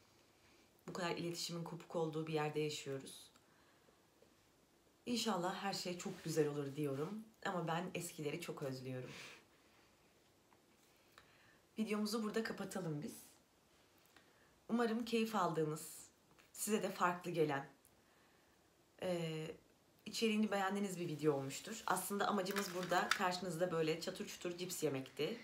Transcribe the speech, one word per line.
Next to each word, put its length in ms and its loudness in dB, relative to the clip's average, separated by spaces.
Bu 40 -8
kadar 240 -2
iletişimin 480 -4
kopuk 320 -8
olduğu 300 0
bir 60 -4
yerde 280 0
yaşıyoruz. 680 -4
İnşallah 480 2
her 180 -2
şey 260 -4
çok 260 -6
güzel 240 4
olur 280 -2
diyorum. 480 -2
Ama 220 0
ben 260 0
eskileri 460 -4
çok 220 -6
özlüyorum. 480 -6
Videomuzu 440 2
burada 200 0
kapatalım 600 -2
biz. 100 -6
Umarım 360 4
keyif 300 2
aldığınız, 720 2
size 300 2
de 80 0
farklı 400 2
gelen, 380 2
e, 440 -2
içeriğini 440 2
beğendiğiniz 500 2
bir 80 -2
video 260 4
olmuştur. 520 -4
Aslında 400 2
amacımız 480 2
burada 340 4
karşınızda 640 2
böyle 280 2
çatır 260 -4
çutur 320 -6
cips 240 -4
yemekti. 600 0